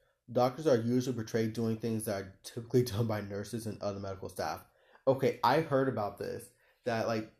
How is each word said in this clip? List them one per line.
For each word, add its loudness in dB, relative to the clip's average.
Doctors 2
are 8
usually 2
portrayed -2
doing 0
things -2
that -4
are -12
typically 0
<laughs> 4
done 0
by -2
nurses -6
and -8
other -2
medical -8
staff. -6
Okay, 2
I 6
heard 2
about -4
this. -8
That, 0
like, -2